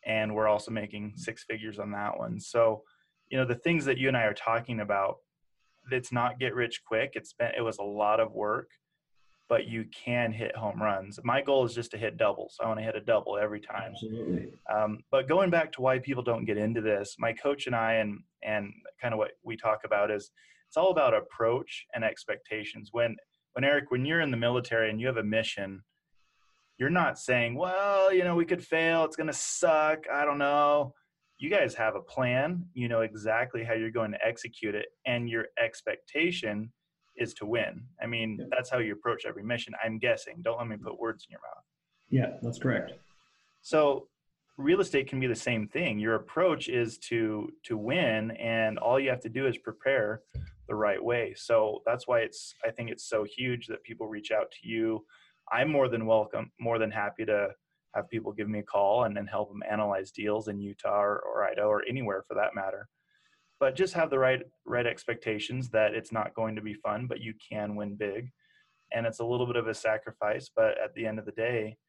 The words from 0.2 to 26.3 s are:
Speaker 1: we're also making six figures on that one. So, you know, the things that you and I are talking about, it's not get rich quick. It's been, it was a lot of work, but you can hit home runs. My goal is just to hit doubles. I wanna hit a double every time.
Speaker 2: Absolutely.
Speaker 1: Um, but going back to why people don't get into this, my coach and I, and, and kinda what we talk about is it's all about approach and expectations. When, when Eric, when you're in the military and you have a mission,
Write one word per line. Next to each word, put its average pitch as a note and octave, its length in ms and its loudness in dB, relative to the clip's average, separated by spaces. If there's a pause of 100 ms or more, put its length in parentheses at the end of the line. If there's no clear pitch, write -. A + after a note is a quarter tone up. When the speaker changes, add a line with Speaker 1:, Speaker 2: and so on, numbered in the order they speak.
Speaker 1:
we're G#2+ 140 2
also G#2+ 220 2
making G#2 460 -6
six - 280 -10
figures A2 340 -8
on G2+ 120 -6
that G#2 280 -4
one. A2+ 220 -6
So, A2+ 440 4 (440)
you C3 80 -2
know, C3 80 4
the A#2+ 120 0
things E3 280 2
that C3 140 2
you C3+ 100 2
and C3 80 2
I A#2 60 4
are G#2+ 120 4
talking A#2 460 -2
about, G2+ 360 0 (720)
it's B2+ 220 -2
not B2 260 0
get B2 160 -2
rich A#2+ 320 -4
quick. A#2 280 0
It's - 200 -12
been, A#2 220 0
it A#2 60 -2
was G#2+ 160 -4
a G2+ 40 -8
lot G#2 380 2
of A2 120 2
work, G#2+ 380 -2 (800)
but A2+ 180 2
you A2+ 260 -6
can A#2+ 400 -2
hit A2 220 -4
home A2 260 -4
runs. G2+ 440 -2
My B2+ 180 2
goal C#3 220 4
is A#2 100 -2
just A#2 160 -6
to G#2+ 80 -10
hit G#2 180 -2
doubles. - 460 0
I A2+ 60 0
wanna A2 140 -2
hit A2 120 -4
a G#2+ 60 -4
double G#2 360 2
every G#2 240 -2
time. G2 340 -10
Speaker 2:
Absolutely. A2 580 -6 (200)
Speaker 1:
Um, G#2+ 280 0 (100)
but C3+ 180 2
going F3+ 220 4
back E3 220 2
to B2+ 100 -6
why C3 160 4
people B2+ 240 -4
don't A#2 220 0
get G#2+ 120 0
into A2 240 0
this, G#2 380 0
my A2+ 140 0
coach C#3+ 340 -2
and B2 80 -2
I, A2+ 200 2
and, G#2+ 260 0 (240)
and G#2 280 -2 (280)
kinda A#2 160 -2
what G#2+ 160 0 (100)
we A#2 140 -8
talk A2 280 0
about G#2 280 2
is G2+ 180 -4 (380)
it's - 80 -4
all F3+ 160 4
about C#3+ 200 4
approach A#2 800 0
and A#2 120 -2
expectations. G#2+ 880 -6
When, A#2 240 0 (360)
when B2+ 120 0
Eric, C#3+ 260 4
when B2+ 160 0
you're E3 160 2
in D3 80 0
the B2 80 0
military A#2+ 500 2
and G#2+ 100 -2
you A#2+ 80 -2
have B2 120 0
a A2 40 -2
mission, G#2 600 -2 (1000)